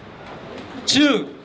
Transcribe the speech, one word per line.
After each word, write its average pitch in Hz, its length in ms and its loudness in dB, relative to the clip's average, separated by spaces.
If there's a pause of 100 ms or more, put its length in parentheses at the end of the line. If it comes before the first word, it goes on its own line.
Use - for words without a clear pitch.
(840)
즉, 269 600 4